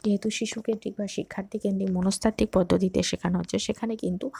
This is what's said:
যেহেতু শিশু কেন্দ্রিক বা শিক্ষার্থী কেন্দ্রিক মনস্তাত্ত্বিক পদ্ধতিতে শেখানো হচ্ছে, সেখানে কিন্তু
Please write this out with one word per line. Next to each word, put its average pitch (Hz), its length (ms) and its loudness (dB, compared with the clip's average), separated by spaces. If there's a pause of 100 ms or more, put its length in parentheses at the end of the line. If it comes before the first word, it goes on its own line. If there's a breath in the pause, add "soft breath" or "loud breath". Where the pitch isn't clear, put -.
যেহেতু 202 260 2
শিশু 220 320 -4
কেন্দ্রিক 214 360 -4
বা 202 100 -4
শিক্ষার্থী - 520 -6
কেন্দ্রিক 190 320 0
মনস্তাত্ত্বিক 196 600 2
পদ্ধতিতে 180 500 4
শেখানো 175 360 0
হচ্ছে, 180 200 -2
সেখানে 226 360 -4
কিন্তু 196 440 -4